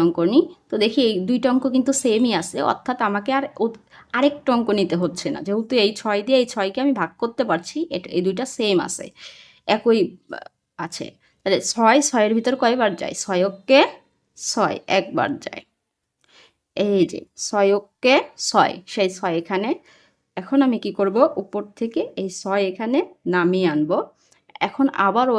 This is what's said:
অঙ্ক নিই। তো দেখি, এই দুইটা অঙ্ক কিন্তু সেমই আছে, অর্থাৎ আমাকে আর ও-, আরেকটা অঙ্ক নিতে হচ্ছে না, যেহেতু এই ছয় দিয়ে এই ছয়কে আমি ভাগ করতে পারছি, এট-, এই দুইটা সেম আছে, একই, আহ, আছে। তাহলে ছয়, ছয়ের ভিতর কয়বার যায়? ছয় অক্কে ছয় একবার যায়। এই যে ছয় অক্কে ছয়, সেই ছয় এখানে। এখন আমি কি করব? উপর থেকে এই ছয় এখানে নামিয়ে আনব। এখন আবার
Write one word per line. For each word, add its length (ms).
অঙ্ক 140
নিই। 120
তো 140
দেখি, 160
এই 40
দুইটা 240
অঙ্ক 120
কিন্তু 160
সেমই 300
আছে, 160
অর্থাৎ 260
আমাকে 300
আর 60
ও-, 160
আরেকটা 380
অঙ্ক 120
নিতে 220
হচ্ছে 320
না, 120
যেহেতু 280
এই 140
ছয় 260
দিয়ে 160
এই 120
ছয়কে 300
আমি 180
ভাগ 100
করতে 280
পারছি, 280
এট-, 220
এই 100
দুইটা 180
সেম 220
আছে, 180
একই, 280
আহ, 840
আছে। 200
তাহলে 220
ছয়, 280
ছয়ের 280
ভিতর 240
কয়বার 300
যায়? 220
ছয় 260
অক্কে 300
ছয় 380
একবার 320
যায়। 180
এই 240
যে 80
ছয় 220
অক্কে 360
ছয়, 240
সেই 240
ছয় 240
এখানে। 280
এখন 200
আমি 160
কি 160
করব? 180
উপর 200
থেকে 220
এই 80
ছয় 300
এখানে 280
নামিয়ে 400
আনব। 180
এখন 180
আবার 200